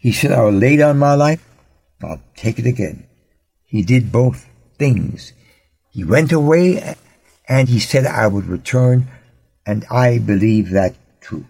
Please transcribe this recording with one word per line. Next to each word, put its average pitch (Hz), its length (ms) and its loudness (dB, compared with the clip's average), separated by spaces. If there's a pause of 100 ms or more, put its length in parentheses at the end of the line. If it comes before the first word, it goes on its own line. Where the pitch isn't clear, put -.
He 120 120 0
said, 143 180 -2
"I 131 120 2
will 104 100 2
lay 120 240 2
down 147 200 4
my 143 180 2
life, 147 300 0 (560)
I'll 80 220 -14 (140)
take 113 240 -6
it 117 60 -2
again." - 380 -4 (640)
He 107 160 -4
did 117 300 0
both 127 340 -2 (320)
things. - 540 -2 (580)
He 92 140 -10
went 131 260 0
away 165 640 0 (540)
and 131 200 2
he 117 120 2
said, 135 260 -2
"I 110 220 0
would 98 180 -4
return," 127 640 0 (580)
and 104 240 -4
I 123 280 2
believe 104 520 0
that 92 240 0 (260)
too. 82 300 -14